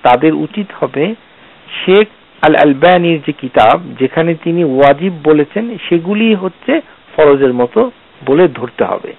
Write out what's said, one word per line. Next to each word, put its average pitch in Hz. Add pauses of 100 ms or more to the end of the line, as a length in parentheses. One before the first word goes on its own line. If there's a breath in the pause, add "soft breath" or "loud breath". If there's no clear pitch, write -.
তাদের 139
উচিত 156 (140)
হবে 156 (720 soft breath)
শেখ 202 (340)
আল 156
আলবানীর 160
যে 156
কিতাব 131 (200)
যেখানে 160
তিনি 170
ওয়াজিব 143 (120)
বলেছেন 156 (100)
সেগুলি 208
হচ্ছে 190 (360 soft breath)
ফরজের 139
মতো 123 (360)
বলে 156
ধরতে 120
হবে 92